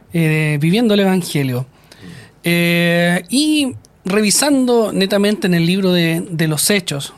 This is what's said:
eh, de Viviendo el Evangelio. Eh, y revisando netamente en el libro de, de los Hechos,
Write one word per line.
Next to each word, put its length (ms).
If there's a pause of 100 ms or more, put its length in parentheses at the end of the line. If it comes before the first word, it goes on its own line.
(120)
eh, 60
de 420
Viviendo 340
el 60
Evangelio. 640 (800)
Eh, 840
y 480 (280)
revisando 880
netamente 540
en 80
el 120
libro 260
de, 380
de 180
los 220
Hechos, 480